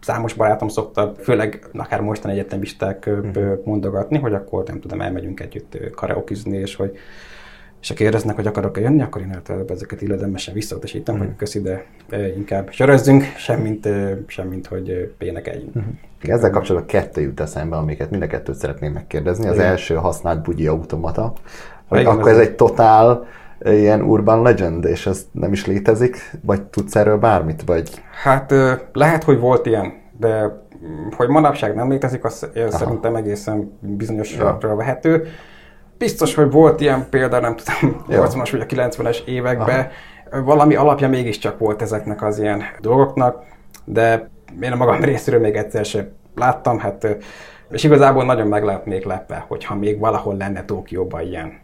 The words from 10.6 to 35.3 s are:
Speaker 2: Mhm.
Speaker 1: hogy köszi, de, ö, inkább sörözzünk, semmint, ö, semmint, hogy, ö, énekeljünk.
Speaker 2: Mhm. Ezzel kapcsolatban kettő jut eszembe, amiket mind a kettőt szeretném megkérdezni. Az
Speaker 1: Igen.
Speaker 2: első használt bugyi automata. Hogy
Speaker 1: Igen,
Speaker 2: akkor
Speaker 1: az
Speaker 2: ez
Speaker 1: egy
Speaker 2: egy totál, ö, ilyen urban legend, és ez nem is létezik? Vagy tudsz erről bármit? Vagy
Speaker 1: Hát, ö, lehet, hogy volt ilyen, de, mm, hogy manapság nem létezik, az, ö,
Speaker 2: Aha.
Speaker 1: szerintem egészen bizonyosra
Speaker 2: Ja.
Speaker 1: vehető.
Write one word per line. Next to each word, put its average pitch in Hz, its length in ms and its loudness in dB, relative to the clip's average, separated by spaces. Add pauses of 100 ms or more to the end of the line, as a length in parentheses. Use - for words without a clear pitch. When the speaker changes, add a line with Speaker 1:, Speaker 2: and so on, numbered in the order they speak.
Speaker 2:
Mhm. 98 100 -4
Speaker 1:
hogy 98 100 -8
köszi, 104 260 -6
de, 95 240 -6 (240)
ö, 104 160 -4
inkább 98 460 -6
sörözzünk, 135 520 6
semmint, 110 600 -4
ö, 101 260 -2 (160)
semmint, 92 400 -10
hogy, 92 220 -8
ö, 90 360 -8
énekeljünk. - 480 -10
Speaker 2:
Mhm. 107 120 -4 (360)
Ezzel - 280 4
kapcsolatban 92 400 0 (120)
kettő - 200 -6
jut 69 180 -4
eszembe, 78 360 -6
amiket 76 340 -4
mind 95 140 -4
a 80 40 -4
kettőt - 280 -6
szeretném 71 360 -6
megkérdezni. 82 560 -4
Az 107 80 0
Speaker 1:
Igen. 95 120 4
Speaker 2:
első 90 280 0
használt 82 460 -2
bugyi 78 260 -2
automata. 80 680 -2 (540)
Hogy - 120 2
Speaker 1:
Igen, 127 120 4
Speaker 2:
akkor 110 200 4
Speaker 1:
az 110 60 10
Speaker 2:
ez 117 60 10
Speaker 1:
egy 107 40 6
Speaker 2:
egy 101 80 -4
totál, 117 680 6 (340)
ö, - 140 0
ilyen 107 280 6
urban 107 400 4
legend, 92 440 2
és 82 200 0
ez 95 260 -4
nem - 200 -2
is 98 140 -2
létezik? 110 680 0 (100)
Vagy 101 220 0
tudsz - 320 -4
erről 107 220 4
bármit? 90 480 2
Vagy 82 240 0 (340)
Speaker 1:
Hát, 135 280 2
ö, 135 200 4 (220)
lehet, 156 300 2
hogy 131 160 4
volt 123 260 4
ilyen, 107 280 0 (260)
de, 110 260 0
mm, 85 720 -10
hogy 120 100 2
manapság 147 480 4
nem 120 160 -2
létezik, 131 320 -2
az, - 300 -6
ö, 110 80 -4
Speaker 2:
Aha. 113 100 0
Speaker 1:
szerintem 113 440 -2
egészen 104 640 -4
bizonyosra 104 840 -2
Speaker 2:
Ja. 110 140 -2
Speaker 1:
vehető. 135 500 0 (720)